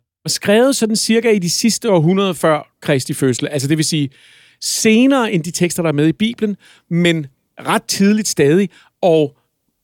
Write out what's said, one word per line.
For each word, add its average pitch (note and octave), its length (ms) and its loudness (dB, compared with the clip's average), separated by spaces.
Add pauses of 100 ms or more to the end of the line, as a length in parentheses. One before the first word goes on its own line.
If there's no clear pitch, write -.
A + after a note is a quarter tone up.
(260)
skrevet A#3 500 2
sådan A3 200 -2
cirka A3+ 340 0
i G#3+ 80 2
de F3 120 -4
sidste A3+ 400 -2
århundrede F#3+ 440 2
før D3+ 460 -2
Kristi C#3+ 340 -2
fødsel, C3+ 340 -2
altså C#3 200 -4
det D#3 80 2
vil D#3 80 -2
sige D3 260 -2 (500)
senere A#3 720 2
end E3 120 -2
de F3 60 -8
tekster, F3 320 -4
der E3 60 0
er D3+ 60 0
med D3 140 2
i D#3+ 40 2
Bibelen, G#3+ 440 -4 (340)
men E3+ 360 0 (340)
ret E3+ 220 -2
tidligt G#3 460 0
stadig, E3+ 400 2 (340)
og, D#3+ 340 2 (480)